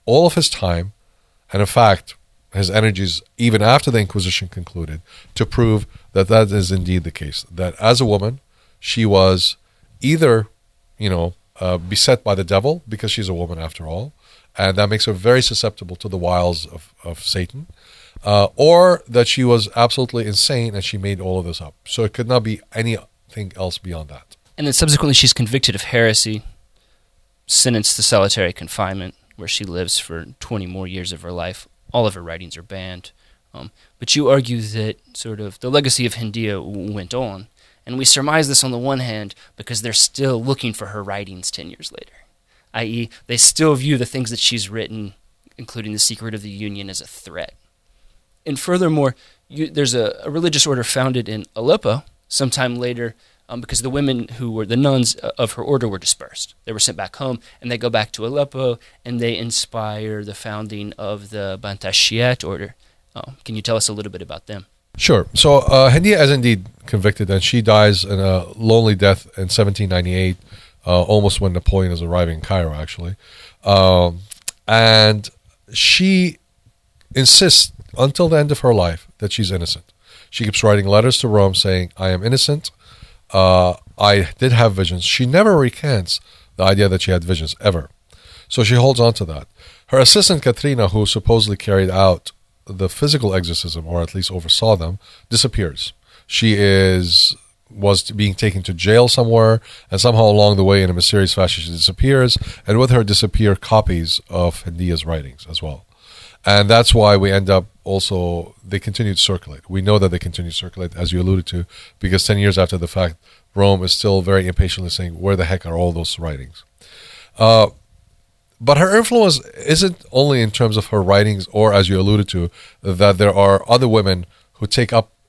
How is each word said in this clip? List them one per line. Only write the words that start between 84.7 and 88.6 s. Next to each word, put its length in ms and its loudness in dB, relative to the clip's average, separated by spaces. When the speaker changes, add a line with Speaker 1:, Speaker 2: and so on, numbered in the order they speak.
Speaker 1:
visions." 300 -4
She 220 -2
never 320 4
recants 600 -2
the 80 -2
idea 240 4
that 140 0
she 100 -2
had 120 0
visions, 360 -4
ever. 300 -2
So 160 0